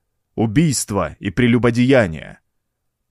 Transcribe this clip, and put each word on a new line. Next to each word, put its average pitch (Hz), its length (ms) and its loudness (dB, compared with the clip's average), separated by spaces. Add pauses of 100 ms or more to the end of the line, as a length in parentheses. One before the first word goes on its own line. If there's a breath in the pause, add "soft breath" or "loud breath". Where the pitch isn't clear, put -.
(360)
убийство 107 840 -2
и - 100 -10
прелюбодеяние. 117 1120 0 (720)